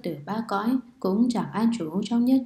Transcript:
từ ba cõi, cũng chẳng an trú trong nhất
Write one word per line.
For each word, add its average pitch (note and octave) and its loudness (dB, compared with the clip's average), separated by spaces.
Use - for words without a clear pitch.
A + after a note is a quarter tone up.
từ E3 -4
ba A3+ -4
cõi, A3 0
cũng G#3+ 2
chẳng G3+ -2
an A3+ 2
trú E3 -4
trong A#3+ 2
nhất C4 4